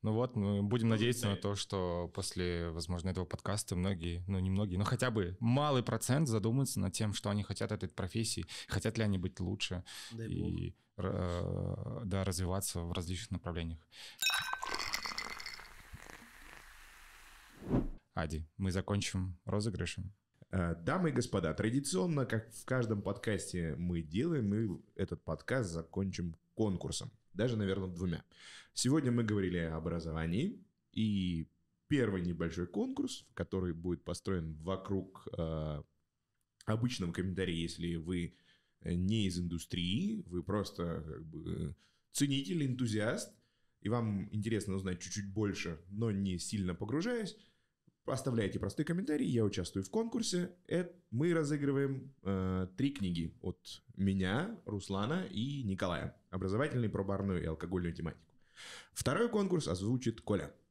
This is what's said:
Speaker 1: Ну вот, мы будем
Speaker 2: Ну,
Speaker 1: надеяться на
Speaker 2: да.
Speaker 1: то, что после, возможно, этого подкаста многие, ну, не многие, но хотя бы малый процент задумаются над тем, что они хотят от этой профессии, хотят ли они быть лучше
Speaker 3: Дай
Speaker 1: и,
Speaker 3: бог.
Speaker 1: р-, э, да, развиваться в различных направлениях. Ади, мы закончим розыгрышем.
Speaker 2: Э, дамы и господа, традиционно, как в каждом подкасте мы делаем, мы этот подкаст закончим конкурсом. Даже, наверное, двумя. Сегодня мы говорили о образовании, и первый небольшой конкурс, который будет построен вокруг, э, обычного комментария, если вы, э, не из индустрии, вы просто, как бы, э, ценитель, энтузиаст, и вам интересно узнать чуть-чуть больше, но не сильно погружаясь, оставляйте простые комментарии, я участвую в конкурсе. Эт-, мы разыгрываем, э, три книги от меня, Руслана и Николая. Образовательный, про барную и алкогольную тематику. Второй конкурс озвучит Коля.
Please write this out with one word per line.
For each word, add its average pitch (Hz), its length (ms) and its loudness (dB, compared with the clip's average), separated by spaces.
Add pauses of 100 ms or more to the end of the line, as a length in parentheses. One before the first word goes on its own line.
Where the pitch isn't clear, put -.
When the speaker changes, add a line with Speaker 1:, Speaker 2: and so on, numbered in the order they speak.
Speaker 1:
Ну 110 120 0
вот, 120 240 2
мы 101 260 2
будем 113 260 4
Speaker 2:
Ну, 113 80 6
Speaker 1:
надеяться 113 320 2
на 98 60 2
Speaker 2:
да. 87 60 -4
Speaker 1:
то, 101 140 0
что 90 600 0
после, 87 560 0
возможно, 85 380 -2
этого 90 160 0
подкаста - 500 -4
многие, 90 540 0
ну, 98 100 0
не 92 120 2
многие, 95 260 2
но 101 80 2
хотя 127 260 2
бы 95 300 0
малый 131 420 4
процент 127 460 2
задумаются 113 500 2
над 95 140 2
тем, 107 220 0
что - 160 0
они 104 120 2
хотят 98 300 -2
от 101 100 -2
этой 92 120 -6
профессии, 95 500 -2 (240)
хотят - 300 0
ли 113 60 4
они 101 120 4
быть 90 240 -2
лучше 92 420 -2 (300)
Speaker 3:
Дай 113 180 -8
Speaker 1:
и, 87 440 -2 (220)
Speaker 3:
бог. 95 100 -2
Speaker 1:
р-, - 80 0
э, - 920 -2
да, 98 180 0
развиваться 92 600 0
в 85 100 -4
различных 87 380 -4
направлениях. 82 500 -4 (4000)
Ади, 78 340 -2 (120)
мы 92 140 2
закончим 92 720 0
розыгрышем. 98 680 -2 (380)
Speaker 2:
Э, 85 240 2
дамы 165 340 0
и 139 40 2
господа, 98 420 2
традиционно, 139 720 2
как - 260 0
в - 140 -14
каждом 113 340 2
подкасте 90 800 0
мы 87 240 0
делаем, 110 480 2
мы 104 320 0 (140)
этот 87 280 -4
подкаст 104 460 0
закончим 87 680 -2 (160)
конкурсом. - 580 0 (220)
Даже, 113 240 0
наверное, 95 320 0
двумя. 87 340 -2 (520)
Сегодня 131 380 4
мы 120 100 4
говорили 98 360 2
о 82 180 0
образовании, 82 840 0 (320)
и 92 560 2 (380)
первый 98 360 4
небольшой 87 440 0
конкурс, - 580 -2 (100)
который 92 380 0
будет 85 320 -2
построен 85 580 -2
вокруг, 95 760 -4
э, 78 460 -2 (840)
обычного 110 480 0
комментария, 90 420 -2
если 85 420 -2
вы, 85 400 -2 (440)
э, 85 140 -2
не 98 320 4
из 87 120 0
индустрии, 90 880 -2
вы 90 160 -4
просто, 87 640 -2
как 80 180 -8
бы, 80 280 -8
э, 80 220 -4 (380)
ценитель, 139 540 2
энтузиаст, 123 680 0 (480)
и - 80 -2
вам 110 440 0
интересно 101 420 0
узнать 92 260 -2
чуть-чуть 98 320 -6
больше, 95 560 0
но 107 220 0
не 98 280 0
сильно 92 360 0
погружаясь, 175 640 -2 (680)
оставляйте 113 520 2
простые 110 260 0
комментарии, 180 420 0
я 120 180 4
участвую 95 400 0
в - 60 -10
конкурсе. 220 600 0 (140)
Эт-, 175 300 0 (140)
мы 156 220 4
разыгрываем, 139 800 2 (100)
э, 92 440 2 (100)
три 139 140 4
книги 87 500 -2
от - 440 -8 (120)
меня, 98 680 2
Руслана 104 640 0
и 131 320 -2
Николая. 95 580 -2 (100)
Образовательный, 110 580 0
про 98 160 0
барную 98 360 2
и 80 60 -2
алкогольную 85 480 0
тематику. 80 260 -6 (720)
Второй 190 360 2
конкурс 196 380 2
озвучит 107 540 0
Коля. 82 340 0 (160)